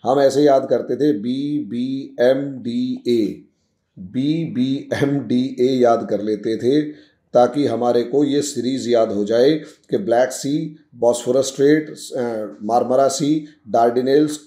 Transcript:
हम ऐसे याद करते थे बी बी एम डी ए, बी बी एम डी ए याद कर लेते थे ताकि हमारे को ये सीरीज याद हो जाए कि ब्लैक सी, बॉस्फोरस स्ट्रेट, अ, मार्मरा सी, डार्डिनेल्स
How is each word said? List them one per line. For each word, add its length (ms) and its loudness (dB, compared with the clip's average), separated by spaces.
हम 160 2
ऐसे 220 4
याद 280 4
करते 260 0
थे 160 2
बी 460 -4
बी 640 -6
एम 180 4
डी 680 -6
ए, 340 0
बी 460 -4
बी 440 -4
एम 160 0
डी 420 -2
ए 180 2
याद 320 2
कर 100 -2
लेते 360 -4
थे 540 -2
ताकि 320 4
हमारे 360 0
को 220 0
ये 180 0
सीरीज 460 -4
याद 240 2
हो 120 -2
जाए 260 4
कि 60 0
ब्लैक 360 2
सी, 440 -6
बॉस्फोरस 500 0
स्ट्रेट, 500 2
अ, 460 -6
मार्मरा 460 2
सी, 380 -2
डार्डिनेल्स 800 2